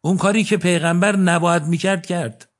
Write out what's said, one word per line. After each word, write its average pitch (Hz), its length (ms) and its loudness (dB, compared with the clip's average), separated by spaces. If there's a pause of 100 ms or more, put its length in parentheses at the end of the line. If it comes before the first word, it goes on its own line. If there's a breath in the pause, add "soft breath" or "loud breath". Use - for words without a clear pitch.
اون 180 160 0
کاری 208 280 2
که 214 120 0
پیغمبر 175 600 0
نباید 170 460 2
می‌کرد 175 440 -2
کرد 165 420 -6 (120)